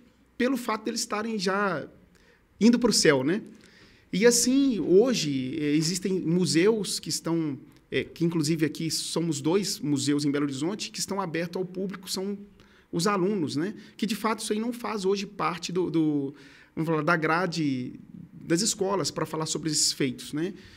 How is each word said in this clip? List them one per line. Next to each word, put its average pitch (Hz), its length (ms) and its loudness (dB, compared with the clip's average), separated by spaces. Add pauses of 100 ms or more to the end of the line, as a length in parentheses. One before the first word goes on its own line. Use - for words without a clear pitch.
(360)
pelo 254 200 0
fato 220 300 -6
deles 226 140 -4
estarem 214 380 -4
já 190 480 -2 (760)
indo 240 200 8
pro 233 120 4
céu, 143 300 6
né? 170 200 2 (720)
E 180 120 2
assim, 247 560 4
hoje, 151 800 4
eh, 147 160 2
existem 185 440 0
museus 180 800 2
que - 120 -8
estão, 160 480 -2 (320)
eh, 131 140 0
que - 200 -4
inclusive 165 400 2
aqui 151 260 -2
somos 165 500 -2
dois 170 400 0
museus 143 440 0
em 143 60 2
Belo 143 160 0
Horizonte, 151 440 -4
que - 80 -12
estão 190 220 -4
abertos 170 380 -4
ao 185 60 -2
público, 185 460 -8
são 196 280 -4 (520)
os 175 160 0
alunos, 185 480 0
né? 170 200 -2 (240)
Que 226 80 0
de 214 100 -2
fato 220 240 -2
isso - 120 -4
aí 208 60 0
não 240 140 -2
faz 214 320 -6
hoje 196 220 0
parte 170 440 -4
do, 175 200 -2
do, 147 440 0 (400)
vamos 160 140 -4
falar, 156 140 0
da 170 140 4
grade 156 840 -2 (320)
das 170 300 0
escolas 190 480 0
pra 160 160 -4
falar 160 180 -4
sobre 160 260 -2
esses - 220 2
feitos, 131 400 -4
né? 170 220 -4 (220)